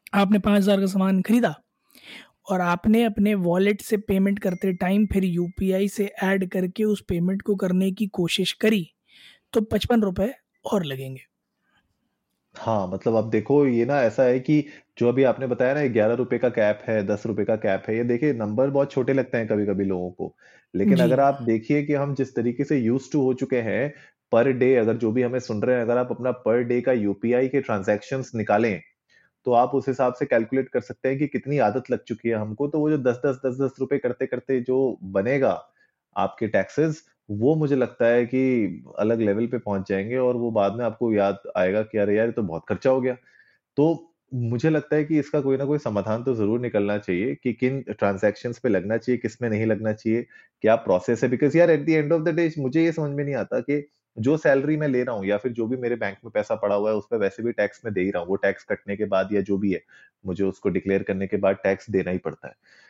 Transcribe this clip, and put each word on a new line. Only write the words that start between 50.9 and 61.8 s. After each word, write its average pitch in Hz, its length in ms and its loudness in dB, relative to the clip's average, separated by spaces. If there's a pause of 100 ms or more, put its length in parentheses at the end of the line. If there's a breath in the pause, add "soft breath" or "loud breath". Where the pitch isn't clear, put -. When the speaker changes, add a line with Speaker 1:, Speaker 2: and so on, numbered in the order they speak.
Speaker 2:
है। 127 60 2
Because 139 260 2
यार, 170 220 6
at 143 80 -4
the 156 180 2
end 156 140 2
of 160 100 -2
the 165 120 0
day, 165 200 0
मुझे 139 240 0
ये 165 80 2
समझ 156 200 -4
में 143 140 -4
नहीं 139 100 -4
आता 113 240 -4
कि 143 280 -4 (320)
जो 135 180 2
सैलरी 147 400 2
मैं 151 100 -2
ले 127 160 2
रहा 123 120 -6
हूँ 98 100 -6
या 101 120 0
फिर 123 140 -4
जो 113 160 -4
भी 127 100 -4
मेरे 123 180 -2
बैंक 101 300 -4
में 110 80 -18
पैसा 107 220 0
पड़ा 101 200 0
हुआ 104 140 0
है, 110 60 2
उस 104 160 -4
पे 117 60 0
वैसे 104 260 -2
भी 120 80 -2
टैक्स - 340 -2
मैं 110 80 -6
दे 95 80 0
ही 95 80 0
रहा 98 100 -2
हूँ। 85 100 -6
वो 98 60 0
टैक्स 98 280 -2
कटने 101 320 -6
के 104 100 -4
बाद 95 280 0
या 101 80 2
जो 98 160 -2
भी 98 160 0
है, 82 100 -6 (420 soft breath)
मुझे 92 180 -4
उसको 95 260 -2
डिक्लेयर 98 340 0
करने 98 240 -4
के 104 100 -2
बाद 98 260 2
टैक्स 98 260 -2